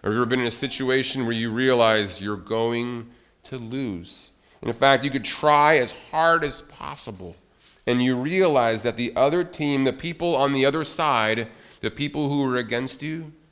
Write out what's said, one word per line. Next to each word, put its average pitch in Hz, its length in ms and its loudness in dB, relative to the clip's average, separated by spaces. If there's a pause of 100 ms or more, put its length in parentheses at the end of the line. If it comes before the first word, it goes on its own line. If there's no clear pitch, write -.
or 101 80 -2
you 107 60 0
ever 123 100 2
been 127 140 0
in 120 60 0
a 117 40 0
situation 131 720 -2
where 117 100 -2
you 113 160 -2
realize 113 720 2
you're 104 160 -4
going 117 760 -4 (340)
to - 120 -12
lose? 117 720 -8 (300)
And 113 100 -6
in 117 60 -4
fact, 135 280 4
you 143 60 -2
could 127 140 -4
try 151 540 4
as 123 140 0 (180)
hard 160 340 2
as 143 160 -8
possible, 101 760 -14 (500)
and 123 160 2
you 127 140 2
realize 135 680 2
that 117 160 -2
the 120 180 -4
other 151 280 2
team, 143 400 -2
the 131 100 2
people 170 420 -2
on 139 160 2
the 135 140 2
other 151 180 0
side, 113 640 0 (320)
the 113 100 -4
people 143 380 -4
who 143 140 0
were 127 160 0
against 123 440 -6
you 156 300 -10 (200)